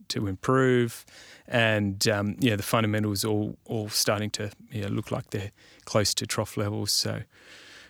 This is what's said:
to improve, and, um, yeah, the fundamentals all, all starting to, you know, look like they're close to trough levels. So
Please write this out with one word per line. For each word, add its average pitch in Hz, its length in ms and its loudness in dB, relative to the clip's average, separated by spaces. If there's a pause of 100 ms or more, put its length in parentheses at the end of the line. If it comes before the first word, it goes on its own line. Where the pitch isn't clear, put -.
to 117 180 -2
improve, 123 800 2 (460)
and, 107 580 2
um, 104 300 0
yeah, 117 180 2
the 98 60 -4
fundamentals 107 640 2
all, 107 400 0
all 110 240 -4
starting 104 420 0
to, 107 200 -6 (200)
you 107 120 -6
know, 101 60 -4
look 110 220 -4
like - 200 -4
they're 101 200 -6 (360)
close 107 280 2
to 117 120 -4
trough - 320 -4
levels. 104 340 -2
So 110 300 -2 (680)